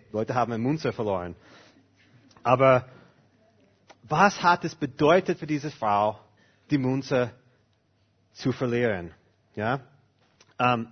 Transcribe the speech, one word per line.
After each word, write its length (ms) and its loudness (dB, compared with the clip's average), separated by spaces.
Leute 240 -4
haben 160 0
eine 100 -4
Münze 300 -4
verloren. 420 -4
Aber 420 4
was 360 2
hat 240 2
es 120 -6
bedeutet 640 2
für 60 -12
diese 260 -4
Frau, 480 0
die 80 2
Münze 540 -2
zu 200 -4
verlieren? 600 -2
Ja? 240 -4
Ähm, 320 0